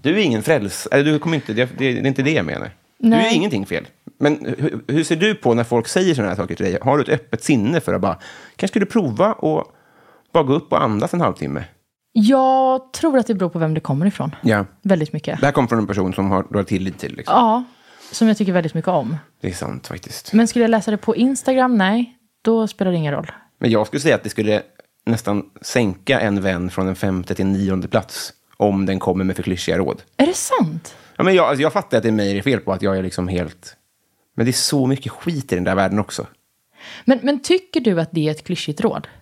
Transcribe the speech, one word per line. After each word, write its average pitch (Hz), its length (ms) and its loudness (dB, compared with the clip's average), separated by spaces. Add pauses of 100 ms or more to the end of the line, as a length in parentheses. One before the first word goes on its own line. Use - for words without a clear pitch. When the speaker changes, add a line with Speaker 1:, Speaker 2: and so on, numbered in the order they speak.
Speaker 1:
Du 139 80 2
är 196 120 2
ingen 117 200 2
fräls-, 117 480 0
eller 143 140 4
du 151 140 2
kommer 160 180 -2
inte, 120 160 -6
det, 120 120 2 (140)
det, 131 140 0
det 117 80 -2
är 131 60 0
inte 135 160 0
det 147 100 2
jag 110 140 0
menar. - 240 -8 (280)
Du 233 80 0
är 226 40 6
Speaker 2:
Nej. 226 240 4
Speaker 1:
ingenting 165 320 0
fel. - 180 -4 (340)
Men 147 400 0
hur, 135 300 -4
hur 147 160 0
ser 170 120 0
du 208 180 2
på 120 200 0
när 117 100 2
folk 117 240 -2
säger 185 260 2
såna 110 140 -2
här 90 60 -4
saker 90 200 -6
till 95 120 -6
dig? 92 160 -2
Har 135 160 2
du 135 40 0
ett - 60 -4
öppet - 360 -4
sinne 139 360 0
för - 140 -2
att 92 60 -2
bara, 92 180 -2 (380)
"Kanske 190 160 -4
skulle 196 140 0
prova 185 460 0
och - 400 -2 (600)
bara 165 120 4
gå 131 100 2
upp - 180 -2
och 156 100 2
andas 113 320 0
en 175 60 0
halvtimme"? 78 440 -2 (480)
Speaker 2:
Jag 262 800 4
tror 285 260 2
att 220 80 2
det 226 80 -2
beror 180 160 -2
på 175 80 -8
vem 156 160 0
det 156 60 -2
kommer 147 260 0
ifrån. 151 360 -2
Speaker 1:
Ja. 104 220 2 (180)
Speaker 2:
Väldigt 175 300 0
mycket. - 280 -6
Speaker 1:
Det 135 60 4
här 143 60 4
kommer 127 160 2
från 117 100 2
en 104 80 0
person 95 280 -2
som 98 160 0
har, 95 200 2
du 104 60 -4
har 101 80 0
tillit 92 340 -4
till, - 180 -10
liksom. - 200 -4
Speaker 2:
Ja, 240 280 4 (480)
som 226 160 2
jag 214 80 4
tycker 190 160 0
väldigt 170 220 0
mycket 165 140 -2
om. 151 280 -2 (240)
Speaker 1:
Det - 80 -6
är 92 40 -4
sant, 60 340 -8
faktiskt. - 460 -12
Speaker 2:
Men 220 160 4
skulle 233 160 0
jag 233 60 4
läsa 220 200 2
det 214 60 0
på - 200 -2
Instagram? 254 640 2
Nej, 220 400 0 (240)
då 226 240 2
spelar 190 260 -2
det 175 60 0
ingen 147 160 -2
roll. 156 180 -6 (260)
Speaker 1:
Men 120 120 2
jag 107 160 4
skulle 143 140 -4
säga 139 140 4
att - 80 0
det 104 80 -8
skulle 107 320 0 (440)
nästan 104 380 -2 (180)
sänka 117 580 0
en 101 220 0
vän 90 280 -2
från 95 180 -2
en 92 80 -4
femte 92 380 -4
till 95 120 -2
nionde 95 420 0
plats - 440 -4 (240)
om 98 300 2
den 95 120 -2
kommer 92 260 0
med 92 120 -2
för 92 60 -8
klyschiga 90 360 -2
råd. 87 240 -4 (140)
Speaker 2:
Är 277 100 4
det 370 100 -2
sant? 165 600 -2 (200)
Speaker 1:
Ja, - 80 0
men 190 100 4
jag, 165 120 6
alltså, 131 160 0
jag 156 100 0
fattar - 240 -2
att 110 60 2
det 117 60 0
är 110 40 2
mig 101 200 0
det 98 60 -2
är 95 40 -4
fel 123 180 0
på, 95 120 -4
att 92 100 -4
jag 98 160 0
är 92 40 -2
liksom 90 260 -4
helt... 90 480 -6 (600)
Men 117 100 0
det 127 40 2
är - 20 -2
så 135 340 0
mycket 135 260 -2
skit 156 400 -6
i - 20 2
den 90 100 -2
där 92 100 0
världen 95 240 2
också. - 280 -6 (800)
Speaker 2:
Men, 254 180 4
men 277 180 0
tycker 359 400 -2
du 196 200 2
att 165 120 -2
det 156 160 0
är - 20 0
ett 151 140 -8
klyschigt 156 360 -6
råd? - 280 -2 (140)